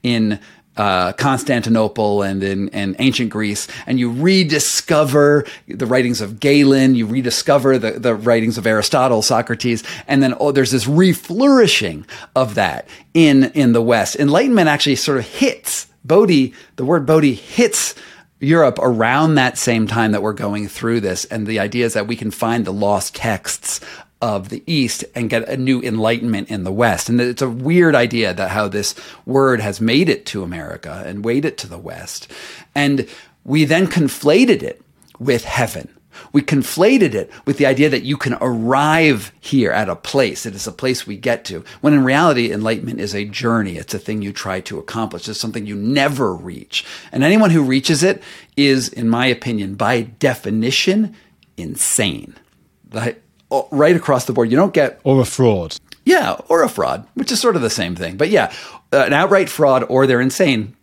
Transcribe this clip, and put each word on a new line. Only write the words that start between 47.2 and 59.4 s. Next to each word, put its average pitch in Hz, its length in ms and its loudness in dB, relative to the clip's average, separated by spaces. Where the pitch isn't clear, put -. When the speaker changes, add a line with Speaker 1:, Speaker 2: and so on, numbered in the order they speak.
Speaker 1:
anyone 202 280 6
who 160 120 4
reaches 135 400 0
it 196 180 0
is, 135 320 2
in 117 180 -4
my 120 200 2
opinion, 110 480 -4
by 117 260 0
definition, 123 1120 -2
insane. - 800 -4
Like, 113 320 -8
oh, 131 220 -2
right 151 240 4
across 143 300 0
the 127 80 -4
board. 117 180 0
You 127 60 4
don't 190 160 2
get 143 320 0
Speaker 2:
Or 135 160 4
a 120 40 2
fraud. 101 520 0
Speaker 1:
Yeah, 311 320 2
or 165 140 4
a - 60 0
fraud, 76 440 -4
which - 180 -6
is 214 80 -2
sort 233 160 0
of 151 60 -2
the 113 80 0
same 87 260 -4
thing. 85 220 -8
But 156 100 2
yeah, 175 240 2
uh, 135 160 4
an 139 60 2
outright 185 340 4